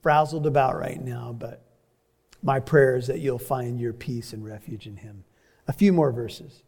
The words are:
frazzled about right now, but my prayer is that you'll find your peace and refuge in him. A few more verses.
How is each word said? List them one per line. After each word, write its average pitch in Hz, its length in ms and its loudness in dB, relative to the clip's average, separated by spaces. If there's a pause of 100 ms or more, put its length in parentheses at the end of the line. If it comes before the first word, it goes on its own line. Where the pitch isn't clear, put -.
frazzled 156 440 2
about 135 300 4
right - 260 -6
now, 120 300 -8
but 117 300 -14 (800)
my 135 180 2
prayer 135 360 6
is 123 100 -2
that 131 140 -2
you'll 131 180 -2
find 123 420 -4
your 117 140 -4
peace 117 400 -8
and 107 100 -12
refuge 107 420 -14
in 104 100 -16
him. 104 280 -18 (420)
A 143 60 -4
few 196 220 4
more 151 180 4
verses. 120 560 -10